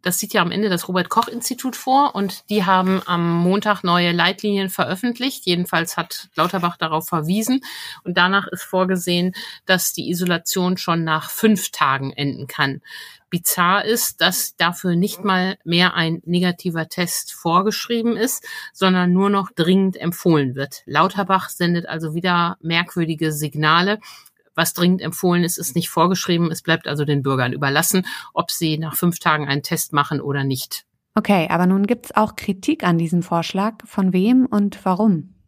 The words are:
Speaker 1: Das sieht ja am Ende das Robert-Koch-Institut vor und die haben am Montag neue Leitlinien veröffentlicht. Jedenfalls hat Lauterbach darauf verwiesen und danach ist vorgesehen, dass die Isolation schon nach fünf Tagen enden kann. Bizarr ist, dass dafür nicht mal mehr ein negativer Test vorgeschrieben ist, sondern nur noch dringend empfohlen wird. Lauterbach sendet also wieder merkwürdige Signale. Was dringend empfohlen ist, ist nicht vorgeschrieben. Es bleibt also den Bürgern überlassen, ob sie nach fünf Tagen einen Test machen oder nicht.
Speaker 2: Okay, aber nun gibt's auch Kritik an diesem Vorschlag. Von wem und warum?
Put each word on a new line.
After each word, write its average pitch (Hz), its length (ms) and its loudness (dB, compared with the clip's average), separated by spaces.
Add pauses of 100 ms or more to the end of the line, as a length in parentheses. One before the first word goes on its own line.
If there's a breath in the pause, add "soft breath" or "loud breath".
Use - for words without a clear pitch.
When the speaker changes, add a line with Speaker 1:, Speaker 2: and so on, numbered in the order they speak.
Speaker 1:
Das - 180 -2
sieht 214 120 -6
ja 196 100 2
am 170 100 -2
Ende 208 160 0
das 175 200 -2
Robert-Koch-Institut 233 840 -2
vor 277 400 2
und 196 360 -6
die 208 140 0
haben 185 420 2
am 170 320 0
Montag 190 440 2
neue 175 300 2
Leitlinien 190 560 0
veröffentlicht. 233 760 -4
Jedenfalls 175 520 0
hat - 400 -8
Lauterbach 175 400 -2
darauf 160 320 -4
verwiesen 202 540 0 (420 loud breath)
und 180 120 -4
danach 190 300 2
ist - 160 -10
vorgesehen, 185 680 0 (340 loud breath)
dass 185 280 2
die - 160 -6
Isolation 180 640 0
schon 165 260 -2
nach 156 280 -2
fünf 220 420 2
Tagen 135 400 0
enden 139 340 -6
kann. 139 340 -2 (480 loud breath)
Bizarr 180 560 0
ist, - 360 -2
dass - 360 0
dafür 175 380 0
nicht 196 300 0
mal 185 400 0
mehr 175 300 2
ein 165 300 -2
negativer 175 640 -2
Test - 460 -6
vorgeschrieben 214 840 0
ist, 226 300 -2 (260 loud breath)
sondern 185 400 2
nur 196 180 4
noch 196 200 0
dringend 185 500 2
empfohlen 156 540 2
wird. 135 320 -8
Lauterbach 185 640 0
sendet 170 380 0
also 160 260 -6
wieder 175 480 0
merkwürdige 165 720 -2
Signale. 156 680 2 (560 loud breath)
Was - 180 0
dringend 180 300 2
empfohlen 175 420 0
ist, 170 140 -2
ist 160 180 0
nicht 170 140 0
vorgeschrieben. 170 600 2
Es 160 120 -6
bleibt 160 260 0
also 147 160 -2
den 143 180 2
Bürgern 131 300 0
überlassen, 147 540 0 (260 loud breath)
ob - 180 -4
sie 156 280 -2
nach 160 180 -6
fünf 175 240 0
Tagen 151 260 0
einen 143 160 -2
Test - 300 -4
machen 143 280 0
oder 139 220 -4
nicht. 135 420 -4 (300)
Speaker 2:
Okay, 202 360 2
aber 170 160 2
nun 196 200 2
gibt's - 300 -4
auch 214 180 0
Kritik 202 480 -4
an 175 160 2
diesem 170 240 0
Vorschlag. 190 520 -2 (100)
Von 185 300 0
wem 240 320 4
und 202 380 -2
warum? 185 500 2 (140)